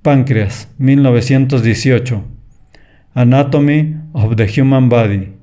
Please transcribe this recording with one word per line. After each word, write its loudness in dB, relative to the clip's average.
Páncreas, -2
mil 2
novecientos 2
dieciocho. -2
Anatomy 0
of -2
the 0
Human 2
Body. 0